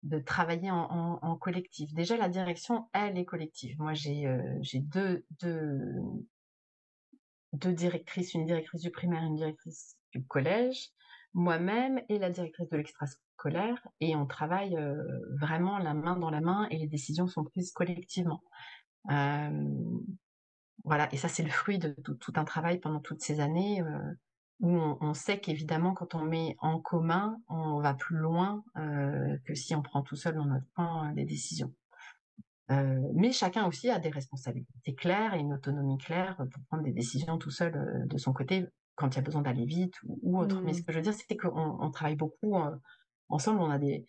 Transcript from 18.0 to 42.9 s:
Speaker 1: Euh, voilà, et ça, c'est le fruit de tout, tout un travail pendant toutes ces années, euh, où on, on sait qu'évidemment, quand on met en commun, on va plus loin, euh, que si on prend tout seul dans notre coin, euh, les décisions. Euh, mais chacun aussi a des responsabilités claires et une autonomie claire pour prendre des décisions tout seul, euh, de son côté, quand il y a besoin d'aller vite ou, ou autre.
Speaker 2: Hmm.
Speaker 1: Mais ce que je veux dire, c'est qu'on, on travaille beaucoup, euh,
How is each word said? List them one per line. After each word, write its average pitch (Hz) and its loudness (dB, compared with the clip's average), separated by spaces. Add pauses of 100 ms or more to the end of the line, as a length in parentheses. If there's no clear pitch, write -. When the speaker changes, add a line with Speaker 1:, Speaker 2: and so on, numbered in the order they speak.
Speaker 1:
Euh, 147 0 (1160)
voilà, 151 2
et 143 -4
ça, 151 -2
c'est - -2
le 151 0
fruit 196 2
de 160 0 (140)
tout, 147 -4
tout - -10
un 156 4
travail 170 0
pendant 156 -2
toutes 151 -8
ces 151 0
années, 180 2
euh, 151 -2 (640)
où 175 4
on, 160 4
on 151 2
sait 196 0
qu'évidemment, 160 0
quand 180 -6
on 160 0
met 165 0
en 160 2
commun, 180 2 (120)
on 156 0
va 143 4
plus 135 -2
loin, 175 2 (120)
euh, 143 0
que 147 -4
si 147 -4
on 151 0
prend 139 0
tout 147 -6
seul 160 -2
dans 151 0
notre 131 2
coin, 165 0
euh, 151 -4
les 143 0
décisions. 143 -4 (960)
Euh, 135 4 (140)
mais 202 6
chacun 226 2
aussi 233 2
a 214 4
des 165 0
responsabilités 131 -6
claires 202 2
et 170 2
une 147 0
autonomie 139 0
claire 185 -2 (140)
pour 131 -14
prendre 160 -2
des 135 -2
décisions 143 -2
tout 156 -6
seul, 165 0
euh, 135 -2
de 131 -2
son 131 0
côté, 175 0 (300)
quand 135 0
il 131 -2
y - 0
a 135 0
besoin 147 0
d'aller 123 0
vite 180 0 (100)
ou, - -8
ou 180 2
autre. 190 2
Speaker 2:
Hmm. 185 -4
Speaker 1:
Mais 160 0
ce 175 -2
que 170 -6
je 160 0
veux 160 0
dire, 208 2
c'est - -4
qu'on, 160 0
on 151 0
travaille 151 0
beaucoup, 156 0
euh, 147 2 (540)